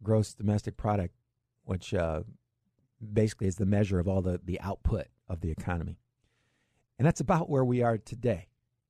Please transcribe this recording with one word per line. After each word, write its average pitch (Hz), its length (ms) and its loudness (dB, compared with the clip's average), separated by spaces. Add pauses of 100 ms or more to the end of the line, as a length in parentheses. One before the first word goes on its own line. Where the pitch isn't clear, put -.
gross 107 320 2
domestic 104 420 -2
product, 101 380 0 (500)
which, - 300 -6
uh, 82 280 0 (920)
basically 107 360 2
is 87 80 0
the 98 100 0
measure 101 320 4
of 87 80 2
all 95 160 2
the, 90 220 -2
the 87 160 -4
output 95 460 -2 (220)
of 85 120 -6
the 82 100 -4
economy. 82 480 -6 (1000)
And 127 80 4
that's - 140 2
about 170 300 0
where 131 140 2
we 123 180 2
are 117 160 2
today. 113 500 -6 (400)